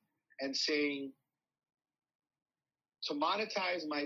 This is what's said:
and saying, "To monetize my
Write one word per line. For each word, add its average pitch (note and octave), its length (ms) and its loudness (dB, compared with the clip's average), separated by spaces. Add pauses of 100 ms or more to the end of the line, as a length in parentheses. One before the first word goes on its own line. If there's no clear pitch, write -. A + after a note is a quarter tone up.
(420)
and C3+ 140 -2
saying, C#3+ 560 2 (1900)
"To D#3+ 100 -2
monetize F3+ 720 0
my D3 180 0